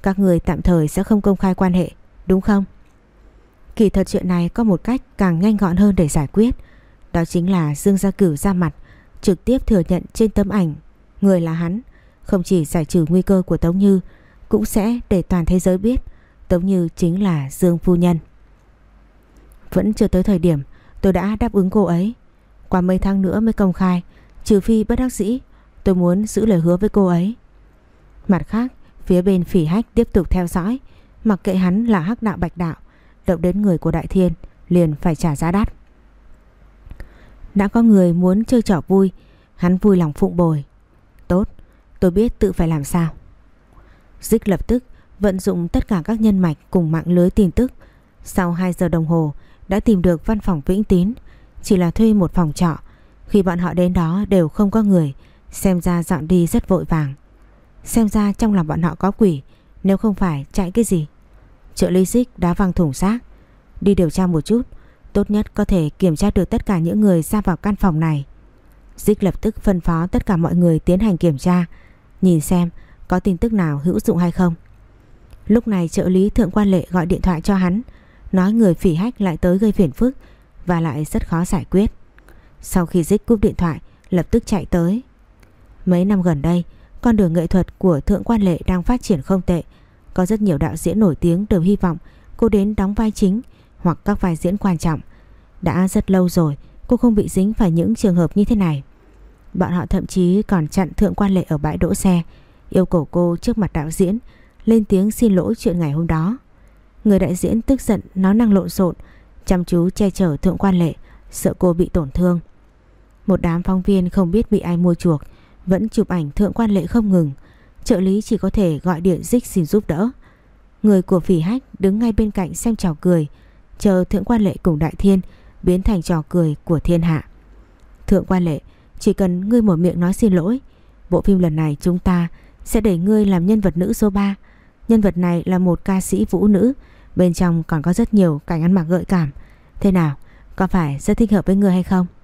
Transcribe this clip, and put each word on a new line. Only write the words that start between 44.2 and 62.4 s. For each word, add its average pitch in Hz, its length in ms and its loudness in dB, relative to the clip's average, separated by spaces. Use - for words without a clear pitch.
Dích - 260 0
lập 185 200 -2
tức 247 160 -2
vận 190 200 0
dụng 175 280 -2
tất - 200 -2
cả 185 180 -2
các 220 160 -4
nhân 208 180 2
mạch 165 180 0
cùng 165 220 0
mạng 165 160 -4
lưới 175 220 4
tin 190 220 2
tức. 254 200 -2
Sau 180 280 -4
hai 180 220 -2
giờ 180 140 -2
đồng 165 180 0
hồ 156 280 0
đã 196 120 0
tìm 202 220 2
được 170 240 0
văn 220 140 -2
phòng 175 260 -2
Vĩnh 196 180 0
Tín, 190 300 2
chỉ 202 160 2
là 175 140 0
thuê 220 220 2
một 185 200 0
phòng 165 200 0
trọ. 170 240 0
Khi 202 140 2
bọn 175 180 -2
họ 175 140 -4
đến 180 200 0
đó 180 360 -2
đều 175 200 2
không 202 220 0
có 220 120 0
người, 170 300 2
xem 180 300 0
ra 175 220 -2
dọn 156 240 -4
đi 170 200 2
rất - 200 -2
vội 170 180 0
vàng. 147 280 -2
Xem 226 260 0
ra 208 240 0
trong 214 200 0
lòng 170 140 0
bọn 160 140 -4
họ 151 140 -2
có 190 160 -2
quỷ, 170 300 0
nếu 190 140 2
không 214 160 -2
phải 156 380 -4
chạy 185 200 -4
cái 226 120 0
gì. 165 240 -2
Trợ 175 140 0
lý 185 160 2
Dích 240 320 -2
đã 175 160 -2